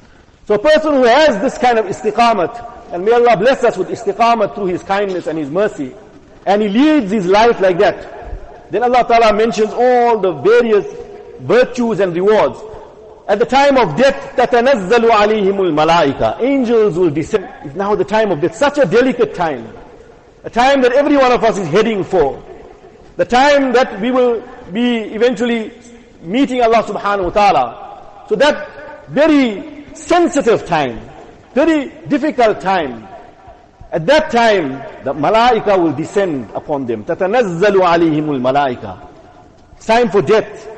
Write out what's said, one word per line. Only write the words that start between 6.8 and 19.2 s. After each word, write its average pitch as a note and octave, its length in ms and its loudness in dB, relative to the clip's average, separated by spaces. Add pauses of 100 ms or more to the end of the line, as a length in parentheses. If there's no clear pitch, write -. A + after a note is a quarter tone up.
his G3+ 160 -2
life A3+ 320 2
like F#3 180 2
that, - 960 -6
then F#3+ 100 -4
Allah B3 260 2
Ta'ala A3+ 260 4
mentions G#3+ 400 0
all A#3+ 440 2
the F#3+ 140 -2
various G#3+ 540 2 (560)
virtues A3+ 580 0
and F#3 160 -2
rewards. F#3 420 2 (680)
At G3+ 120 0
the A#3 60 2
time C4+ 320 2
of E3+ 200 0
death, C4+ 400 0
تَتَنَزَّلُ A#3 720 2
عَلَيْهِمُ G#3 500 2
الْمَلَائِكَةُ. D#3 840 0
Angels A3+ 560 2
will F3+ 120 2
descend. D#3+ 380 -4 (180)
It's C#3 100 -16
now G3 200 -2
the F3+ 100 -2
time G#3+ 260 0
of D3+ 80 -2
death, E3 160 -2
such C#4 220 0
a C#4+ 80 4
delicate A#3+ 500 2